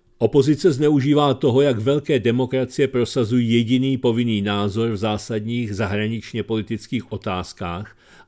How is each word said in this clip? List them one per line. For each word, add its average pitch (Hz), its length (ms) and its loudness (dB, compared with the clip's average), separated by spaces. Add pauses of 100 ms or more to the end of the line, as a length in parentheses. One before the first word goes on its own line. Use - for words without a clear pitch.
(180)
Opozice 143 540 4
zneužívá 143 640 2
toho, 131 280 2
jak 135 180 2
velké 143 400 0
demokracie 127 680 0
prosazují 120 640 0
jediný 127 440 2
povinný 117 440 0
názor 104 500 -2
v 104 60 -4
zásadních 110 760 -4
zahraničně 107 680 -4
politických 110 680 -6
otázkách 92 840 -8 (300)